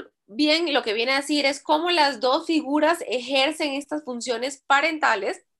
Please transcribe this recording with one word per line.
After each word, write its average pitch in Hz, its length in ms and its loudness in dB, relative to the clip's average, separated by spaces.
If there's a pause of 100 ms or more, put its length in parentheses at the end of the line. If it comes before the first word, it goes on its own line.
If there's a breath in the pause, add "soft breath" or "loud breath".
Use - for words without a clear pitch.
(260)
bien, 302 480 0
lo 247 80 2
que 220 120 -2
viene 233 180 0
a 277 80 2
decir 285 260 0
es 277 160 -2
cómo 320 280 0
las 285 300 2
dos 269 260 2
figuras 302 640 0
ejercen 269 640 0
estas 302 300 -6
funciones 247 640 -6
parentales, 285 800 0 (160)